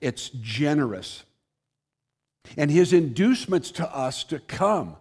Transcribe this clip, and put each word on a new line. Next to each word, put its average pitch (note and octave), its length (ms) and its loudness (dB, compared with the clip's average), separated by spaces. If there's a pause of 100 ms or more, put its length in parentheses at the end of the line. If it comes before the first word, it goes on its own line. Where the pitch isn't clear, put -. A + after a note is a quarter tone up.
It's - 280 -6
generous. A#2+ 920 -2 (1300)
And D3 140 2
his F3 220 6
inducements F3 760 2
to - 240 -6
us C3 300 -4
to D3+ 140 -6
come. E3+ 600 -2